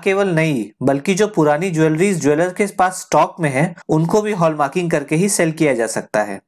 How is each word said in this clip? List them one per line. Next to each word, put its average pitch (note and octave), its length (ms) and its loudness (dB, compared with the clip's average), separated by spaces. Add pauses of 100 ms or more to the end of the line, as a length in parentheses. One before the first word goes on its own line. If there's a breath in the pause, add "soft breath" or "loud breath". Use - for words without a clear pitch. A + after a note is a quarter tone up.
केवल G3 260 0
नई D#3 400 -2 (120)
बल्कि C#3 320 0
जो G3+ 140 2
पुरानी D#3+ 420 0
ज्वेलरीज D#3+ 520 0
ज्वेलर D#3 300 2
के G3+ 140 -2 (120)
पास F3+ 220 0
स्टॉक D#3+ 400 0
में D3+ 100 0
है D3+ 240 0 (140 loud breath)
उनको E3 340 2
भी G#3 120 -2
हॉलमार्किंग E3 560 0
करके D#3 260 -2
ही G3 120 2
सेल E3+ 240 0
किया D3+ 220 0
जा A2+ 140 0
सकता G#2+ 340 -2
है। G2+ 260 -8